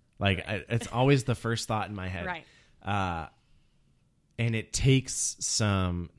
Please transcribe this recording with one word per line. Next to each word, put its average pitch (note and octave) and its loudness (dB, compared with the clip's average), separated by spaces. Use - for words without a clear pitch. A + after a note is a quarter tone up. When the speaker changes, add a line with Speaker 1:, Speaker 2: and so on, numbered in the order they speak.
Speaker 1:
Like, F#2+ 2
Speaker 2:
Right. G2+ -6
Speaker 1:
I, A#2 -2
it's A#2 -2
always C3 4
the A#2 0
first A2+ -4
thought G#2+ -2
in G#2+ -8
my F#2 -8
head. F2+ -6
Speaker 2:
Right. E3 -8
Speaker 1:
Uh, F2+ -2
and A#2 0
it A2 -6
takes - 2
some F#2 0